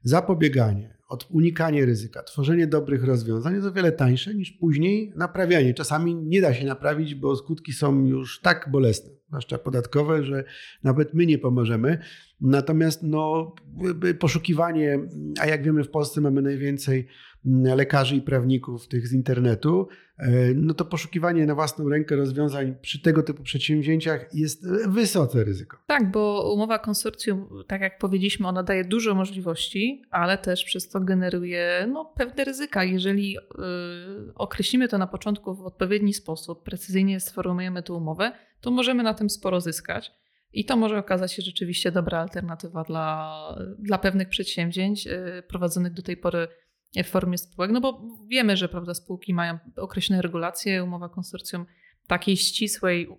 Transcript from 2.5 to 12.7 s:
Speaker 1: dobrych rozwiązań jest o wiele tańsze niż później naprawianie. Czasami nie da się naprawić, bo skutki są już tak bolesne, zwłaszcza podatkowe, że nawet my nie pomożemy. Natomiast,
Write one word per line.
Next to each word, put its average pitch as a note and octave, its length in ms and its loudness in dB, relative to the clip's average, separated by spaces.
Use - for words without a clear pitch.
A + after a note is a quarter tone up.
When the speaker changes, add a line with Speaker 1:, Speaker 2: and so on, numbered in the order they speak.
Speaker 1:
dobrych C#3+ 360 2
rozwiązań A#2+ 500 0
jest G3+ 140 -2
o F#3+ 40 -2
wiele F3+ 200 4
tańsze C#3 440 2
niż F#3+ 160 -4
później F#3 640 2
naprawianie. E3+ 580 4
Czasami D#3+ 420 0
nie E3 260 2
da D3+ 120 6
się B2+ 120 -2
naprawić, D3 500 -2
bo C#3 200 0
skutki D3 380 -8
są C#3 320 4
już C3 360 -2
tak F3 300 2
bolesne, B2+ 380 4
zwłaszcza C3+ 300 -8
podatkowe, D3 680 0
że C3+ 200 -4
nawet C#3+ 300 4
my E3+ 120 6
nie D#3 120 6
pomożemy. B2 600 2
Natomiast, D3+ 640 4